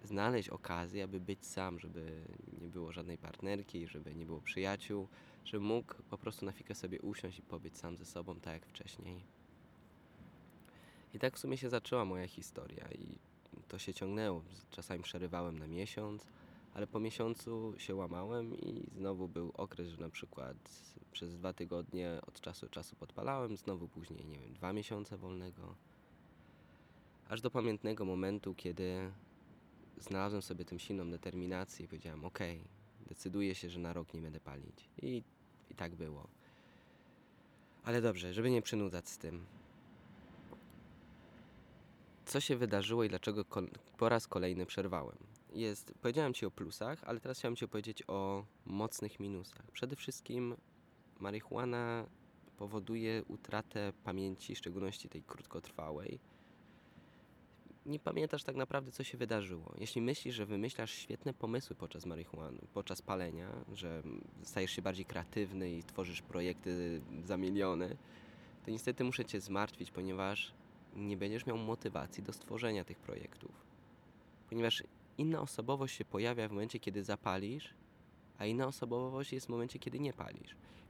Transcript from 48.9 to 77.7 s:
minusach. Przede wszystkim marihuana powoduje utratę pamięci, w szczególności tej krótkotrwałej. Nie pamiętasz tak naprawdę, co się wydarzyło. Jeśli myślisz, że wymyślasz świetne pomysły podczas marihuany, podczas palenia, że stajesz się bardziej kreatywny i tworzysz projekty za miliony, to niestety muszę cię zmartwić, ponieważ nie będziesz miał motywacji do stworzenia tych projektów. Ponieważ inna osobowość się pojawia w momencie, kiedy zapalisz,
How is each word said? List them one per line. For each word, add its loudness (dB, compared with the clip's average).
minusach. -6
Przede -2
wszystkim -2
marihuana 2
powoduje 2
utratę 0
pamięci, 0
w -2
szczególności -2
tej -8
krótkotrwałej. -4
Nie 0
pamiętasz 2
tak 0
naprawdę, 2
co -4
się -4
wydarzyło. 0
Jeśli 2
myślisz, 2
że 0
wymyślasz 0
świetne -2
pomysły 0
podczas -6
marihuany, -4
podczas -2
palenia, -2
że -2
stajesz 2
się 0
bardziej 2
kreatywny 0
i -2
tworzysz -2
projekty 2
za 4
miliony, 6
to 0
niestety 2
muszę 4
cię 0
zmartwić, 2
ponieważ 2
nie 0
będziesz 0
miał 2
motywacji 0
do -2
stworzenia 0
tych -10
projektów. -8
Ponieważ 4
inna 6
osobowość 2
się -2
pojawia 4
w -4
momencie, 0
kiedy 0
zapalisz, 0